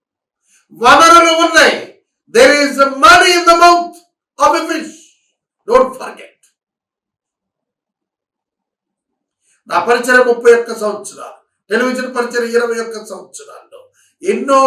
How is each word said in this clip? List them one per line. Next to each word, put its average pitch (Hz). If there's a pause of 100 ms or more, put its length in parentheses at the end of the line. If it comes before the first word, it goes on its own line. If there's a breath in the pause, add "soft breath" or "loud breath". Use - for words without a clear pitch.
(840)
వనరులు 330 (120)
ఉన్నాయి. 320 (600)
There 269
is 277 (260)
money 349
in 339
the 339
mouth 349 (500)
of 302
a 320
fish. - (760)
Don't 254
forget. - (3250)
నా 226
పరిచయం 247
ముప్పై 233
ఒక్క 233
సంవత్సరాలు, - (320)
టెలివిజన్ 254
పరిచయం 233
ఇరవై 233
ఒక్క 220
సంవత్సరాల్లో - (520)
ఎన్నో 269